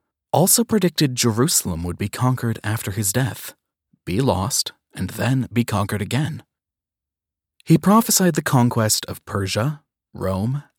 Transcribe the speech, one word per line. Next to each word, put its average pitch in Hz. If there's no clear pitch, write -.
also 196
predicted 170
Jerusalem 110
would 87
be 101
conquered 123
after 107
his 101
death, -
be -
lost, 98
and -
then 127
be 117
conquered 104
again. 113
He 160
prophesied 190
the 156
conquest 120
of -
Persia, 107
Rome, 95